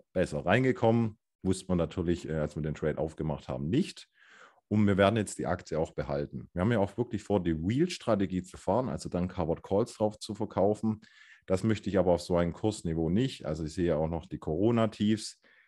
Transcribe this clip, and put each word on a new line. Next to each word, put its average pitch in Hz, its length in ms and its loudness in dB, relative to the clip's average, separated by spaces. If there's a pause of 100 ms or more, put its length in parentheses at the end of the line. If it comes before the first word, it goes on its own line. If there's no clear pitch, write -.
(120)
besser 78 340 -2
reingekommen. 117 720 2 (240)
Wusste - 280 -2
man 90 80 2
natürlich, 85 500 -2
äh, 76 60 -4
als 76 240 -2
wir 76 60 -4
den 76 120 -4
Trade 76 220 -2
aufgemacht 78 500 -4
haben, 69 220 -4
nicht. - 400 -2 (580)
Und 104 180 4
wir 101 120 4
werden 98 180 6
jetzt 104 220 -2
die 62 80 -4
Aktie 82 340 -2
auch - 140 -2
behalten. 71 580 -6
Wir 87 100 -4
haben 110 120 2
ja 110 60 2
auch 98 180 -2
wirklich 113 260 -4
vor, 101 180 2
die 85 140 0
Wheel-Strategie 98 880 0
zu - 140 -16
fahren, 110 320 0
also - 180 -6
dann 90 220 -2
Covered 80 340 -2
Calls 104 300 0
drauf 107 260 -2
zu 107 160 -10
verkaufen. 107 640 0 (460)
Das 95 180 0
möchte 104 280 0
ich 95 80 4
aber 90 140 4
auf 85 80 2
so 87 160 0
ein 85 160 2
Kursniveau 82 580 -2
nicht. 127 340 0
Also 78 200 -4
ich 76 100 -8
sehe 90 140 0
ja 76 80 2
auch 80 100 0
noch 80 180 -6
die 78 140 -10
Corona-Tiefs. 107 1000 0 (280)